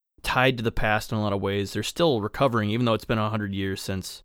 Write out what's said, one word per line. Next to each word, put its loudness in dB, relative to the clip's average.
tied 2
to -6
the 0
past 0
in 0
a 0
lot 0
of 0
ways. 0
They're -2
still 2
recovering, 0
even 0
though 4
it's -2
been 0
a 0
hundred -2
years -2
since -6